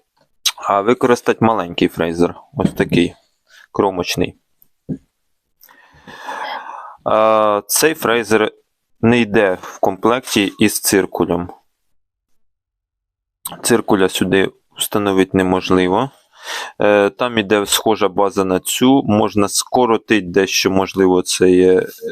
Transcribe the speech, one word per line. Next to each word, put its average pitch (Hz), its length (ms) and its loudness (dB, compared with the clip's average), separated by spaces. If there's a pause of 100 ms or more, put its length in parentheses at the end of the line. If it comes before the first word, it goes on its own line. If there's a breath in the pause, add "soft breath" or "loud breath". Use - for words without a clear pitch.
(580)
а 98 240 -2
використати 120 640 0
маленький 90 420 0
фрезер. 85 480 -2 (180)
Ось 95 200 -2
такий, 87 400 0 (580 soft breath)
кромочний. 95 680 -4 (2750 loud breath)
А, 107 640 0
цей - 260 -2
фрезер 107 580 0 (500)
не 120 180 4
йде 101 420 2
в - 180 -18
комплекті 107 800 -2
із 104 200 0
циркулем. 90 720 -2 (2250)
Циркуля 107 460 2
сюди 95 420 0 (260)
встановити 95 600 0
неможливо. 92 720 0 (720 loud breath)
Е, 104 300 4
там 120 280 -4
іде 104 280 2
схожа 104 420 0
база 98 360 0
на 92 160 0
цю. 131 440 2
Можна 104 440 2
скоротити 110 800 0
дещо, 95 440 0
можливо, 95 500 2
це - 280 0
є, 92 380 4 (240)